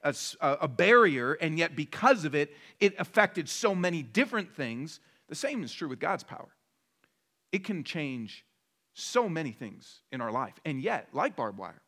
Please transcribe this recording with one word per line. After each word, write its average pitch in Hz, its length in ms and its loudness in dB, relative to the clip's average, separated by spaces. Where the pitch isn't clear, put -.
a 147 40 2
s-, - 320 -6
a, 143 200 2
a 156 80 0
barrier, 147 640 6
and 160 260 -2
yet 165 160 0
because 190 500 2
of 147 120 -2
it, 151 180 0
it 196 220 4
affected 180 480 2
so 202 260 0
many 175 300 0
different 202 500 0
things. 131 460 -8
The 131 60 -10
same 240 300 -4
is - 80 -10
true 160 160 -8
with 127 100 -8
God's 170 240 -2
power. - 240 -16
It 190 140 -2
can 180 180 -6
change 131 600 -8
so 240 340 0
many 160 220 -4
things - 520 -16
in 127 80 -6
our 117 100 -2
life, 123 240 -2
and 139 160 -4
yet, 147 320 -4
like 190 220 0
barbed 104 240 -6
wire 87 300 -14